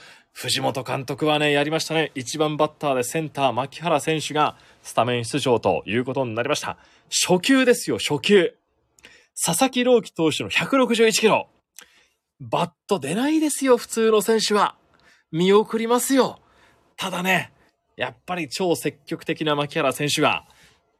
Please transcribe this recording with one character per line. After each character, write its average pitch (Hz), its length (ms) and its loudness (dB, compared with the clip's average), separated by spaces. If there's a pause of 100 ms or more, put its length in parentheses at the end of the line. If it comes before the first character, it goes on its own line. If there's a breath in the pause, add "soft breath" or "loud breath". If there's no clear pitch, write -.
(340 loud breath)
藤 131 280 -4
本 131 200 -4
監 131 240 -6
督 147 220 -4
は 151 100 2
ね、 147 140 2
や 143 120 2
り 147 60 -4
ま 160 100 -2
し - 60 -6
た - 80 -8
ね。 156 220 -2
一 131 240 -8
番 156 180 0
バ 151 100 2
ッ 151 40 -4
タ 143 220 -2
ー - 20 0
で 127 80 0
セ 160 160 -4
ン 156 100 -6
タ 139 220 0
ー、 - 20 -2
牧 127 260 -6
原 160 200 0
選 160 200 -2
手 139 140 -8
が 147 240 0 (240 soft breath)
ス - 140 -12
タ 117 100 4
メ 123 140 0
ン 117 40 -6
出 117 140 -4
場 123 220 2
と 90 260 0
い 101 120 -4
う 127 60 0
こ 127 120 -6
と 135 100 -2
に 117 80 -8
な 113 80 -4
り 123 80 -4
ま 151 60 0
し - 60 -6
た。 - 180 -8 (320 soft breath)
初 - 320 2
球 262 220 4
で 240 100 6
す 156 160 -6
よ、 104 80 -2
初 147 200 -2
球。 185 360 4 (840 loud breath)
佐 - 220 -2
々 262 80 2
木 254 140 0
朗 240 180 4
希 - 140 -12
投 160 160 2
手 - 100 -4
の 104 80 -8
百 269 300 0
六 233 160 2
十 226 120 4
一 220 120 0
キ 220 80 4
ロ。 131 200 2 (920 loud breath)
バ 147 300 -4
ッ - 20 -20 (160)
ト 202 100 2
出 139 160 -4
な 247 160 -2
い 320 100 2
で 302 120 0
す 269 160 -4
よ、 247 100 6
普 - 100 -6
通 220 220 0
の 214 120 4
選 226 180 2
手 208 160 0
は。 196 220 0 (540 soft breath)
見 180 220 2
送 214 240 4
り 220 80 -2
ま 240 140 2
す 262 160 0
よ。 220 240 0 (580 soft breath)
た 190 120 -6
だ 180 140 -6
ね、 185 280 0 (440 soft breath)
や 123 140 -6
っ 123 80 -20 (100)
ぱ 180 80 -6
り 165 120 -6
超 175 280 -2
積 147 200 -6 (120)
極 - 160 -8
的 160 200 -4
な 151 120 0
牧 147 200 -4
原 143 160 0
選 147 220 -4
手 156 80 0
が 110 240 0 (540 soft breath)